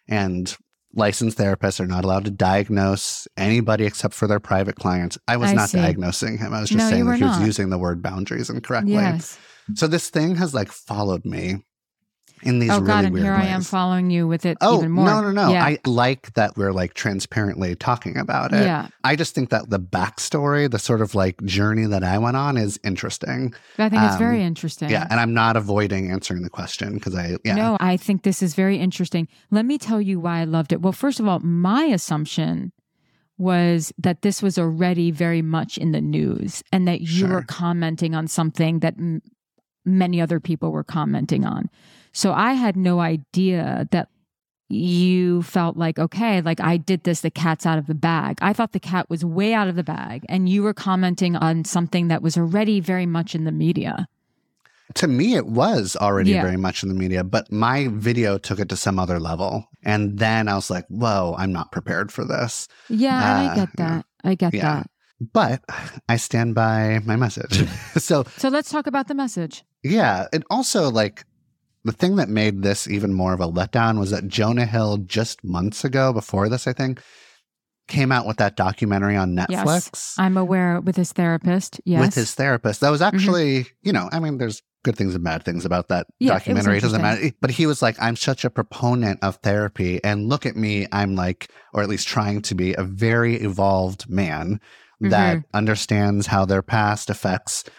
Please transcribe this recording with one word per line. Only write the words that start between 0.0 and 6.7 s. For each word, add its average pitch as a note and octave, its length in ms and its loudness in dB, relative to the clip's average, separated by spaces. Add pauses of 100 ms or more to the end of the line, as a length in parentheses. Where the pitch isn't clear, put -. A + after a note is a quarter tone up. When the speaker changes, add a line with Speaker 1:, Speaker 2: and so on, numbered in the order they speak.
Speaker 1:
and F#2 460 -2 (380)
licensed G#2+ 440 0
therapists G2 420 0
are F#2 80 -2
not F2+ 160 -2
allowed F#2+ 220 0
to G#2 60 -4
diagnose G2 960 0 (100)
anybody G#2+ 480 2
except - 280 -4
for - 140 -2
their G#2 140 2
private G2 340 0
clients. F2+ 420 -2 (100)
I A#2+ 100 2
was G2+ 140 2
Speaker 2:
I - 20 4
Speaker 1:
not G#2 160 4
Speaker 2:
see. F#3 100 0
Speaker 1:
diagnosing A2 580 0
him. G#2+ 160 -4
I A2 80 -4
was G#2+ 80 -4
just G#3+ 160 2